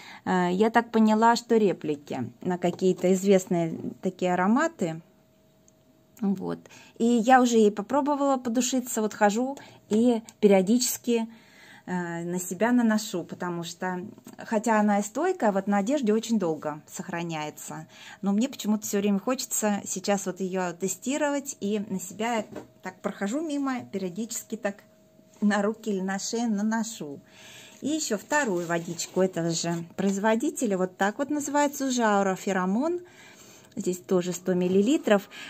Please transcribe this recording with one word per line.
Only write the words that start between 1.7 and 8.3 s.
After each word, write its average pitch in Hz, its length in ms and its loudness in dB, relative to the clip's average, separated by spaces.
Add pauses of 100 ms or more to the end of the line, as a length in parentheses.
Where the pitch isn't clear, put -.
на 180 160 -2
какие-то 180 560 2
известные 185 640 2 (240)
такие 180 320 -2
ароматы. 190 680 0 (1200)
Вот. 180 380 -2 (380)
И 233 80 0
я 240 360 6
уже 240 160 4
ей 208 140 8
попробовала 269 680 0